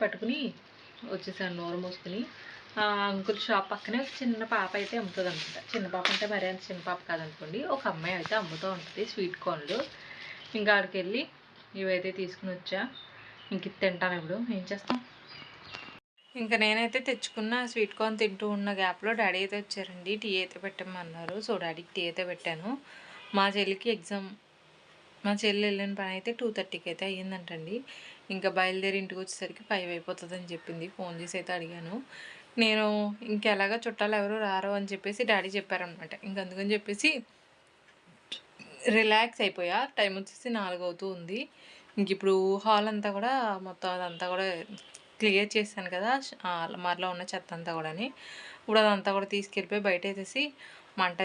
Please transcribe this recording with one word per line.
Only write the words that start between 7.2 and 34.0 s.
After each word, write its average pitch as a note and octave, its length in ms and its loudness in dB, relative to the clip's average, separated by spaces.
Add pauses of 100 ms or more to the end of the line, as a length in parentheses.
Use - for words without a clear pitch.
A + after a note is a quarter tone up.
ఒక C4+ 80 -4 (100)
అమ్మాయి E3 280 -2
అయితే E3 200 -2
అమ్ముతూ E3 260 -4 (100)
ఉంటుంది F3+ 260 -6 (100)
స్వీట్ F3+ 320 -2
కార్న్లు. E3 340 -2 (800)
ఇంకా G#3 200 4
ఆడికెళ్ళి F#3+ 440 0 (580)
ఇవైతే F#3 380 2
తీసుకుని F#3 360 -6
వచ్చా. F#3 260 -4 (720)
ఇంక F#3 160 -2
ఇది G3+ 140 -12
తింటాను F3+ 380 2
ఇప్పుడు, E3 180 -4 (180)
ఏం F#3 140 -4
చేస్తాం. G3+ 280 -2 (1400)
ఇంకా A3+ 220 2
నేనైతే A3+ 440 4
తెచ్చుకున్న A#3 540 0 (100)
స్వీట్ G#3 280 2
కార్న్ A3 220 2
తింటూ G#3 260 0 (100)
ఉన్న G3+ 120 0 (120)
గ్యాప్లో F#3+ 300 2 (100)
డాడీ F#3 220 4
అయితే G3 180 -4
వచ్చారండి. F#3 520 -6 (100)
టీ A3 60 -2 (120)
అయితే F3+ 240 -6
పెట్టమన్నారు. F3+ 680 -8 (120)
So, A3+ 60 2 (100)
డాడీకి E3 320 -6
టీ F3+ 140 0
అయితే F#3 220 -2
పెట్టాను. E3+ 380 -4 (680)
మా G3 80 8 (100)
చెల్లికి G3 400 0
ఎగ్జామ్, G3 340 -6 (920)
మా G3+ 80 4 (100)
చెల్లి G#3 260 4
వెళ్ళిన G3+ 320 0
పని F#3+ 180 -2
అయితే F#3+ 120 -4 (100)
టూ A#3+ 160 2
థర్టీకి F#3 360 -4
అయితే E3 180 -4
అయ్యిందంటండి. F#3 640 -6 (580)
ఇంకా F#3+ 140 2 (100)
బయలుదేరి F#3+ 440 2
ఇంటికి F#3+ 200 -6
వచ్చేసరికి - 480 -8
ఫైవ్ F#3 240 0
అయిపోతుందని F3 600 -8
చెప్పింది. E3 320 -8 (100)
ఫోన్ F3+ 260 -6
చేసి F3 180 -8
అయితే F3+ 180 -6
అడిగాను. E3+ 360 -8 (680)
నేను G#3+ 220 6 (480)
ఇంకెలాగా G#3 520 4
చుట్టాలు G#3+ 340 0